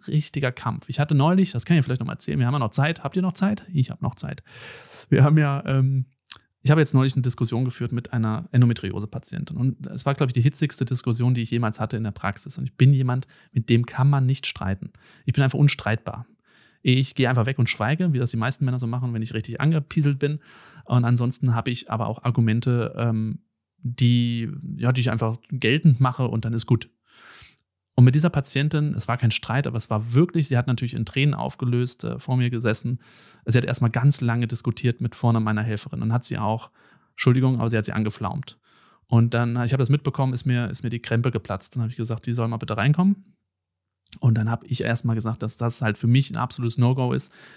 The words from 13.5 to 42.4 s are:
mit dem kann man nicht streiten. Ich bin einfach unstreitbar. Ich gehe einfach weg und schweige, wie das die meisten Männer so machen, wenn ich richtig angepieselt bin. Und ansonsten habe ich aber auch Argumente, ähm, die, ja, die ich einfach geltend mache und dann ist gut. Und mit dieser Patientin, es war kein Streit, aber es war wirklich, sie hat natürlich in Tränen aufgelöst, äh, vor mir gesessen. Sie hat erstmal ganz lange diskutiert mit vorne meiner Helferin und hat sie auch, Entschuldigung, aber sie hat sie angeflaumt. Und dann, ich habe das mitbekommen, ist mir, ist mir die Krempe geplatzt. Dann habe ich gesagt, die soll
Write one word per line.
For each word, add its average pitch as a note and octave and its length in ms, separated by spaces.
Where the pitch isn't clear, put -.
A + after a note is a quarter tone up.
mit A#2+ 200
dem A#2 160
kann C3+ 240
man C3+ 160
nicht C3+ 200
streiten. - 460
Ich B2+ 80
bin C#3 100
einfach C3 160
unstreitbar. A#2+ 680
Ich C3 320
gehe B2 160
einfach A#2+ 160
weg C3+ 120
und B2 120
schweige, D#3 420
wie C3 60
das B2 120
die B2 60
meisten B2 300
Männer B2+ 120
so B2 80
machen, B2 280
wenn A2 80
ich A2+ 100
richtig A2+ 260
angepieselt D3 600
bin. D3 200
Und A#2+ 220
ansonsten A#2+ 480
habe A#2 160
ich - 200
aber A2 180
auch A2+ 160
Argumente, A#2 720
ähm, A2 420
die, A#2+ 640
ja, B2 160
die B2+ 80
ich A#2+ 100
einfach A2+ 280
geltend C3+ 480
mache B2+ 300
und A2+ 160
dann A2+ 80
ist A2+ 140
gut. A#2 220
Und B2 80
mit B2+ 100
dieser D#3 160
Patientin, D3 640
es - 140
war A#2+ 100
kein A2 140
Streit, C3+ 340
aber A#2+ 100
es - 140
war A2+ 240
wirklich, E3 320
sie C3 100
hat B2 120
natürlich A#2+ 260
in A2+ 100
Tränen C#3+ 300
aufgelöst, B2 720
äh, A#2 160
vor B2+ 160
mir B2 120
gesessen. A#2 520
Sie A2+ 140
hat B2 60
erstmal B2+ 260
ganz C3 300
lange A#2 260
diskutiert A#2 540
mit A#2 160
vorne A#2 240
meiner G#2+ 220
Helferin A2+ 380
und A2+ 120
hat B2 100
sie - 160
auch, A2 320
Entschuldigung, C3 480
aber A2+ 100
sie A#2 80
hat A2 80
sie - 80
angeflaumt. G#2+ 640
Und A#2 260
dann, A#2 300
ich A#2+ 80
habe C3+ 100
das A#2+ 80
mitbekommen, C#3 420
ist B2 140
mir, B2 240
ist C3+ 140
mir A#2 60
die A#2+ 120
Krempe A#2 300
geplatzt. - 420
Dann A#2+ 80
habe A2+ 80
ich B2 60
gesagt, A2+ 300
die A#2 80
soll A#2 120